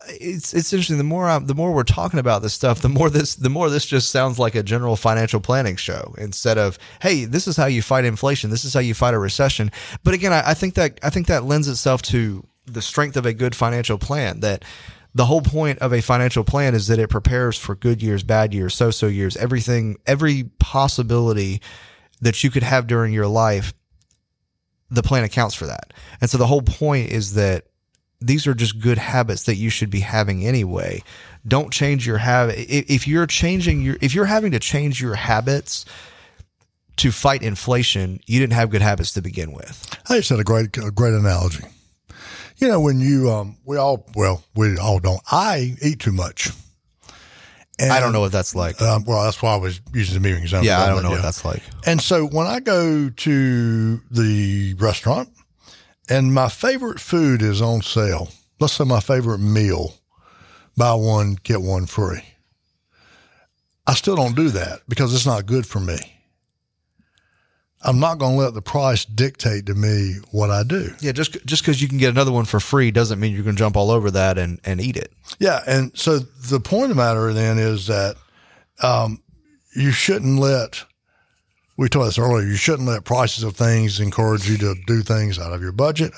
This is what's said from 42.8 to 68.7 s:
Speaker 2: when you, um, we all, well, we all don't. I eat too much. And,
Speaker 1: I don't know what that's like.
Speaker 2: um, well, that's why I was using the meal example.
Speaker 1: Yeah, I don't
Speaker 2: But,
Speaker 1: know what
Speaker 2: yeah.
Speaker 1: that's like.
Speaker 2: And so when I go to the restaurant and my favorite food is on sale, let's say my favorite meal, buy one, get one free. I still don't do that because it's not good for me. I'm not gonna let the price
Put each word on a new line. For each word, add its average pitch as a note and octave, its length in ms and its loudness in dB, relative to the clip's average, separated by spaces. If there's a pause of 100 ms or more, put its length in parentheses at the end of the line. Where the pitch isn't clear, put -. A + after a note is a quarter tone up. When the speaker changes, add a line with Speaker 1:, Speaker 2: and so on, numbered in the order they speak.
Speaker 2:
when C#3 200 4
you, C3 300 4
um, G#2 340 -2
we C#3 140 -4
all, C3+ 260 0 (100)
well, F#2 300 0 (100)
we G#2+ 220 2
all F#2+ 220 2
don't. F#2 320 0
I D3 500 0
eat D3 200 0
too G#2+ 120 0
much. F2+ 380 -4 (1300)
And, A#2 120 2
Speaker 1:
I C3 100 4
don't A#2+ 120 2
know G#2+ 80 2
what F#2+ 120 0
that's F#2+ 220 -2
like. F2 280 -4
Speaker 2:
um, A2 240 2
well, G#2+ 180 0
that's G#2+ 160 -2
why A2 140 0
I - 20 2
was F#2 240 -4 (140)
using F#2+ 260 0
the G2 80 2
meal F#2 80 0
example. F2+ 300 0
Speaker 1:
Yeah, F#2 160 4
I G2 60 4
don't F#2+ 80 4
Speaker 2:
But, F2+ 80 0
Speaker 1:
know F2 80 0
what F#2 40 0
Speaker 2:
yeah. F2+ 60 -2
Speaker 1:
that's - 200 -4
like. - 200 -6 (240)
Speaker 2:
And E3 160 2
so D#3+ 240 2
when D#3 200 -2
I A#3+ 140 -4
go E3 480 2
to A#2 880 0 (140)
the G2+ 640 0
restaurant A2 560 0 (800)
and C3 240 2
my B2+ 160 2
favorite B3+ 500 -2
food D3 400 2
is G#2+ 220 2
on A#2 180 2
sale, F#2+ 480 -2 (300)
let's D3+ 160 0
say D3+ 100 0
my B2 160 2
favorite A#2 380 0
meal, G#2 560 0 (800)
buy A#2+ 160 4
one, G#2+ 500 2
get G#2 200 -2
one F#2 240 -2
free. F#2+ 340 -4 (1700)
I C3 80 2
still G3 220 -2
don't B2 200 0
do D#3 140 2
that F2 360 -4
because B2 280 0
it's A#2+ 100 0
not G#2+ 220 0
good A#2+ 200 0
for G2+ 140 -4
me. F2 160 -4 (1900)
I'm B2+ 160 2
not E3 200 2
gonna C3 180 2
let C3+ 160 2
the G#2+ 80 -10
price C3+ 460 0